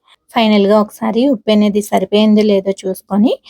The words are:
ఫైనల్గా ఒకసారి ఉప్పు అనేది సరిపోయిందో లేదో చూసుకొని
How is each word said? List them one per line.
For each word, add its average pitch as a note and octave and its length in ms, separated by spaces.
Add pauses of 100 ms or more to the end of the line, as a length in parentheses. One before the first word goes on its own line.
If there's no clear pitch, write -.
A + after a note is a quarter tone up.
(320)
ఫైనల్గా G#3+ 480
ఒకసారి A3 480
ఉప్పు G#3+ 240
అనేది G#3 300
సరిపోయిందో G#3 640
లేదో G3 280
చూసుకొని G3 640 (160)